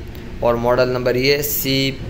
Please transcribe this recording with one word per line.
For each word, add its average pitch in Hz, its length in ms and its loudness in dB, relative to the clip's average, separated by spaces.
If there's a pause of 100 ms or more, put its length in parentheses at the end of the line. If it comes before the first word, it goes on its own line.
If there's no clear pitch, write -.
(440)
और 120 140 4
मॉडल 123 320 2
नंबर 123 280 0
ये 139 260 2
सी 135 560 -2 (100)